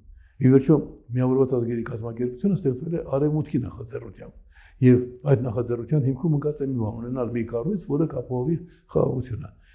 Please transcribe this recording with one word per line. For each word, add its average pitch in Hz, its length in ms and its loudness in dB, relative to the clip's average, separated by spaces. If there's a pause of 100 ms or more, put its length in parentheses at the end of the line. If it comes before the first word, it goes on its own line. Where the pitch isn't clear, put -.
(360)
Ի 127 140 4
վերջո, 135 260 8 (300)
Միավորված 127 480 2
ազգերի 117 300 -2
կազմակերպությունը 120 760 -4
ստեղծվել 139 360 -2
է 165 120 -2
Արևմուտքի 147 540 0
նախաձեռնությամբ։ 110 760 -12 (480)
Եվ 127 180 8 (240)
այդ 139 180 4
նախաձեռնության 120 640 -2
հիմքում 135 320 0
ընկած 147 220 -2
է 135 100 -4
մի 131 100 -4
բան, 110 200 -2
ունենալ 120 340 -4
մի 120 120 -2
կառույց, 127 420 -4
որը 151 220 0
կապահովի 131 500 -4 (260)
խաղաղությունը։ - 640 -2 (260)